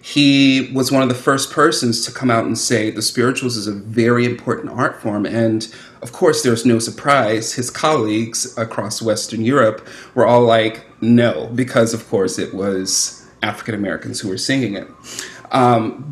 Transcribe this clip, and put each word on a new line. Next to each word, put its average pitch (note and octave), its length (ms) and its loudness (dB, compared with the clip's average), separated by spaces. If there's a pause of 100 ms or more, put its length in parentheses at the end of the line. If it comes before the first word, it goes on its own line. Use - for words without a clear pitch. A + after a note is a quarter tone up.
He C#3 720 2
was C3 180 0
one C3+ 100 2
of B2+ 80 0
the B2 60 0
first C3+ 360 -2
persons D3+ 540 0
to - 60 -10
come C3 180 -4
out A2+ 160 2
and A2+ 120 -4
say A2 340 0
the A2 100 -8
spirituals B2 560 -2
is G#2 100 -6
a G#2 40 -4
very A#2 540 0
important A#2+ 460 -4
art C3 300 -4
form. G#2 240 -4
And A2+ 420 0 (340)
of - 100 -14
course, D#3 320 0
there's A#2 220 0
no A#2 140 6
surprise. A2+ 720 0
His B2 180 -6
colleagues A#2 880 -2
across A2 440 -6
Western A2 420 -2
Europe A#2 420 2 (280)
were A#2 120 2
all A#2+ 160 6
like, A2+ 440 2 (160)
"No," A2+ 540 4
because A#2+ 380 2
of A2+ 160 -8
course F#2+ 300 -2
it F#2 140 -6
was F#2+ 720 -4 (160)
African G#2+ 340 -4
Americans G2+ 460 -6
who G#2 80 -6
were F#2 80 -6
singing B2 380 -2
it. F#2 120 -10 (640)
Um, B2 600 4